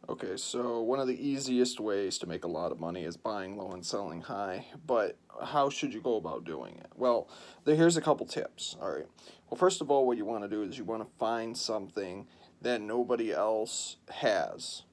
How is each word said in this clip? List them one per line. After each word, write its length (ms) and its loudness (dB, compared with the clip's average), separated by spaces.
Okay, 240 -4
so 460 -2
one 180 2
of 80 0
the 180 -2
easiest 540 2
ways 380 0
to 100 -6
make 160 -6
a 40 -4
lot 260 -2
of 80 -8
money 240 -4
is 100 -6
buying 400 -6
low 160 -8
and 140 -10
selling 340 -4
high, 460 -6
but 320 2
how 280 2
should 240 -2
you 80 -8
go 160 2
about 260 -4
doing 320 -8
it? 220 -20
Well, 320 2
there, 140 6
here's 180 8
a 60 2
couple 240 4
tips, 560 -6
all 100 -4
right. 140 -6
Well, 80 -6
first 220 4
of 100 -4
all, 160 8
what 120 4
you 80 -2
wanna 240 -4
do 140 -2
is 140 -6
you 60 -8
wanna 240 -4
find 400 -2
something 720 -6
that 200 0
nobody 500 0
else 640 0
has 840 0